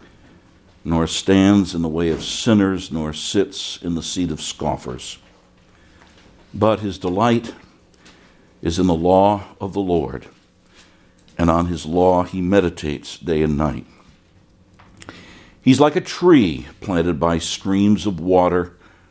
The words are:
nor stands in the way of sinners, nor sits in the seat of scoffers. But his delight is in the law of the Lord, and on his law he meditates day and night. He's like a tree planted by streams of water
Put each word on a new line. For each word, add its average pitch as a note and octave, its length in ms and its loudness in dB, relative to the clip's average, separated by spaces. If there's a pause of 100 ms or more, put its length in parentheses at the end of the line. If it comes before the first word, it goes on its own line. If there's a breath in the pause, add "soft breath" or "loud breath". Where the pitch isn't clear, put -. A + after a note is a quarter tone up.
(840 soft breath)
nor E2 220 0
stands F#2+ 680 4
in E2+ 60 -4
the E2 80 -2
way E2 220 -2
of D#2 120 -4
sinners, F#2+ 680 0
nor D#2 220 -6
sits - 640 -4
in F2 160 -4
the D#2+ 80 -4
seat F2 280 -4
of D2+ 120 -10
scoffers. - 760 -8 (1400 soft breath)
But G#2 260 0
his G2 180 -6
delight A2+ 540 0 (1120 soft breath)
is E2+ 160 -2
in F#2 80 2
the F2 80 2
law F#2+ 480 2 (180)
of G2 140 -8
the G2 60 -4
Lord, D#2 460 -4 (1080 soft breath)
and E2+ 140 2
on E2+ 160 2
his E2 180 -6
law F2+ 380 2
he F#2 180 -8
meditates F2 760 -2
day D#2+ 240 -2
and D2+ 160 0
night. D2+ 260 -4 (1800 loud breath)
He's C3 200 6
like D3 160 4
a F3 40 -2
tree G2 680 2 (140)
planted E2+ 400 -2
by E2+ 200 0
streams G2 640 0
of F#2 140 -6
water F2+ 540 2 (360 soft breath)